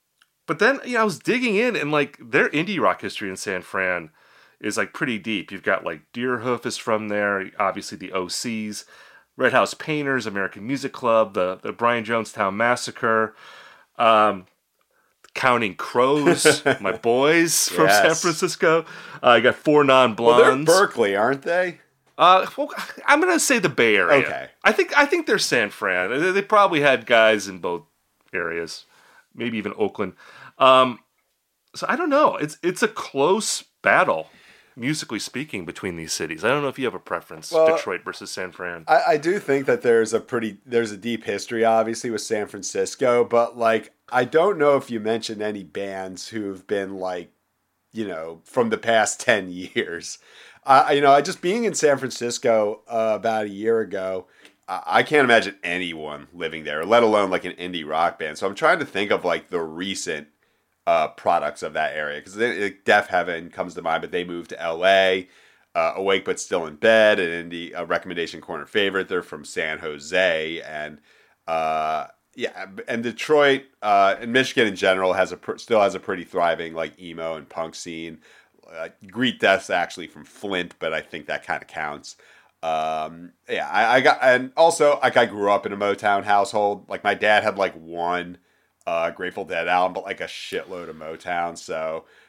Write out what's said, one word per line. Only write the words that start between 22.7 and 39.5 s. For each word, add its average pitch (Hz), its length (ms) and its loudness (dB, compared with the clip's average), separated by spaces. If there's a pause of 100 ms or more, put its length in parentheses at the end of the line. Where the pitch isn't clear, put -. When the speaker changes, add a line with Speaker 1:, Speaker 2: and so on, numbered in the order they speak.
Speaker 1:
I'm 294 140 4
gonna 349 180 2
say 240 220 2
the 180 80 0
Bay 117 260 4
Area. 98 320 4
Speaker 2:
Okay. 69 220 -8 (160)
Speaker 1:
I 208 80 6
think, 359 260 0
I 285 80 6
think 330 220 -2
they're 220 100 2
San 113 320 0
Fran. 95 400 -2
They, 160 220 0
they 196 100 0
probably 196 380 4
had 131 260 2
guys 110 400 6
in 92 140 -12
both 87 220 -4 (520)
areas, 85 520 -8 (460)
maybe 117 240 -8
even 101 220 -6
Oakland. 98 360 -4 (440)
Um, 131 400 6 (800)
so - 120 -8
I 208 60 0
don't 320 160 -4
know. 285 240 2
It's, 151 260 -8
it's 175 220 -2
a 147 60 0
close - 720 -2 (200)
battle, 107 480 2 (440)
musically 127 460 -6
speaking, 107 440 -10
between 87 300 -8
these 80 180 -10
cities. 80 320 -6
I 110 40 2
don't 143 140 2
know 139 60 -2
if 127 100 -8
you 131 80 -4
have 95 80 -4
a 90 40 -10
preference, 85 540 -10
Speaker 2:
Well, 160 240 4
Speaker 1:
Detroit 92 280 -6
versus 92 280 -12
San 92 180 -8
Fran. 87 380 -10
Speaker 2:
I, 165 220 4
I 160 60 4
do 170 220 -2
think 139 280 -2